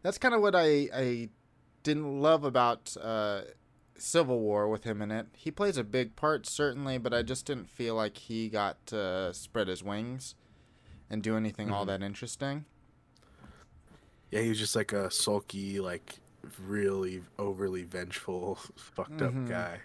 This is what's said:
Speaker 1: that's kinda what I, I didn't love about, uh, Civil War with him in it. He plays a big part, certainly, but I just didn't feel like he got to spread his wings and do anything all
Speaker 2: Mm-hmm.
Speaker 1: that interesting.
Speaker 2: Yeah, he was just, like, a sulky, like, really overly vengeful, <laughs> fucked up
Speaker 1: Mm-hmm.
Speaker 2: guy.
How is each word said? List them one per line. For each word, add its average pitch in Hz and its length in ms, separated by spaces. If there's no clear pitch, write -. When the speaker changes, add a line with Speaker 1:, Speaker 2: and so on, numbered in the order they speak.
Speaker 1:
that's 190 160
kinda 240 220
what 202 140
I, 151 400
I 120 340
didn't 147 380
love 151 240
about, 120 520
uh, 107 460
Civil 127 440
War 104 280
with 107 160
him 107 160
in 104 120
it. 110 240
He - 160
plays 196 240
a 120 80
big 113 320
part, 151 300
certainly, 135 520
but 117 160
I 117 80
just 127 240
didn't 123 240
feel 117 240
like 107 220
he 113 320
got 104 380
to 92 460
spread 101 360
his 92 140
wings 113 520
and 107 140
do 110 140
anything 107 340
all 101 120
Speaker 2:
Mm-hmm. 98 80
Speaker 1:
that 95 120
interesting. 139 600
Speaker 2:
Yeah, - 100
he 113 80
was 110 100
just, 107 160
like, 107 180
a 98 180
sulky, 98 680
like, 90 360
really 98 560
overly 95 460
vengeful, 90 720
<laughs> - 200
fucked - 460
up 123 80
Speaker 1:
Mm-hmm. 127 180
Speaker 2:
guy. 87 360